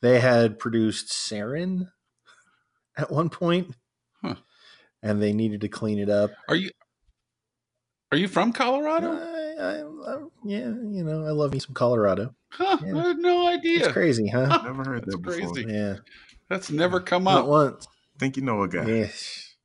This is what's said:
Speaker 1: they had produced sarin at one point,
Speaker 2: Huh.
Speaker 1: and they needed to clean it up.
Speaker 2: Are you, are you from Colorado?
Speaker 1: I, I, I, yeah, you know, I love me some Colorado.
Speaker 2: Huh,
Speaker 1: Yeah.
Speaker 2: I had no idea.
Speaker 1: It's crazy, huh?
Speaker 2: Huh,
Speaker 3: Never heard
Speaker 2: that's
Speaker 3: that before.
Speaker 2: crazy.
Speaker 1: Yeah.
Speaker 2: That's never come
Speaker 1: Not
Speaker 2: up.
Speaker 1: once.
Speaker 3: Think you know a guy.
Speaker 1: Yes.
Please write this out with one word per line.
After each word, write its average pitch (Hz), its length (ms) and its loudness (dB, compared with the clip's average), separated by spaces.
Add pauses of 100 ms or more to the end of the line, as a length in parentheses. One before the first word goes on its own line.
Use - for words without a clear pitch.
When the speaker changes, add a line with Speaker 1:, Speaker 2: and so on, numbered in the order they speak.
Speaker 1:
they 123 180 6
had 117 400 4
produced 113 500 0
sarin 170 800 -6 (1080)
at 143 140 -4
one 160 180 0
point, 180 440 -2 (480)
Speaker 2:
Huh. - 140 -6 (680)
Speaker 1:
and 104 200 0
they 104 120 2
needed 107 280 0
to 101 80 -4
clean 107 280 -4
it 101 120 0
up. 104 220 4 (180)
Speaker 2:
Are 165 80 2
you, 190 140 -4 (1400)
are 143 60 2
you 190 100 2
from 190 240 0
Colorado? 302 600 0
Speaker 1:
I, 320 500 -8
I, 302 180 -4
I, 294 360 -10 (260)
yeah, 208 240 -6
you 208 380 -6
know, 156 200 -4
I 151 60 -2
love 147 220 0
me 135 60 -4
some 135 140 -10
Colorado. 110 640 2 (140)
Speaker 2:
Huh, 370 360 2
Speaker 1:
Yeah. 294 120 -4
Speaker 2:
I 339 100 0
had 349 120 0
no 349 280 4
idea. 330 380 2
Speaker 1:
It's 143 80 2
crazy, 123 340 4
huh? 123 200 2
Speaker 2:
Huh, 156 160 4
Speaker 3:
Never 131 200 -6
heard 131 220 -4
Speaker 2:
that's 95 100 -4
Speaker 3:
that 90 60 -6
before. 175 320 -6
Speaker 2:
crazy. 113 180 -6
Speaker 1:
Yeah. 104 240 -2 (540)
Speaker 2:
That's 185 200 -6
never 175 300 2
come 180 240 0
Speaker 1:
Not 190 200 4
Speaker 2:
up. 135 40 -2
Speaker 1:
once. 147 400 4 (320)
Speaker 3:
Think 135 160 -2
you 135 80 -4
know 110 200 0
a 95 40 2
guy. 85 200 -2
Speaker 1:
Yes. - 760 -4